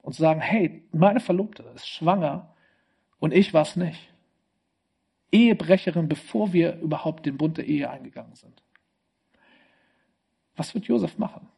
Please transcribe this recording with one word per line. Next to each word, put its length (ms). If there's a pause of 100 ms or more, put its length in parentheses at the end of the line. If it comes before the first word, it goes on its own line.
und 140
sagen, 240
„Hey, 540
meine 260
Verlobte 440 (120)
ist 140
schwanger 680 (640)
und 140
ich 200
war's 220
nicht.“ 380 (1160)
Ehebrecherin, 760
bevor 460
wir 260
überhaupt 460
den 100
Bund 220
der 80
Ehe 240
eingegangen 460
sind. 280 (1900)
Was 180
wird 120
Josef 320
machen? 400